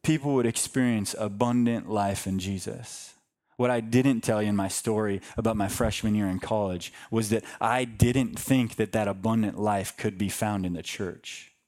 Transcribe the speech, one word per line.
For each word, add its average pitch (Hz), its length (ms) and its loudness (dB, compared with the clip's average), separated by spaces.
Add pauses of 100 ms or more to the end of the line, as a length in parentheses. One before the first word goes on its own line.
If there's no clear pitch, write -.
people 143 340 2
would 123 100 4
experience 117 720 0
abundant 117 720 0
life 101 380 0
in 95 100 0
Jesus. 98 800 -8 (420)
What 123 140 2
I 120 80 2
didn't 120 420 4
tell 107 180 0
you 107 100 0
in 104 60 2
my 98 120 0
story 107 520 0 (160)
about 110 220 0
my 98 100 2
freshman 107 460 0
year 104 140 2
in 92 100 -2
college 95 560 -2 (160)
was 113 200 2
that 110 140 2 (160)
I 123 260 2
didn't 120 520 2
think 127 380 2
that 107 160 -2
that 107 160 2
abundant 104 520 0
life 101 380 -2
could 98 220 -4
be 101 100 0
found 104 340 -2
in 90 100 -2
the 78 100 -8
church. - 680 -10 (140)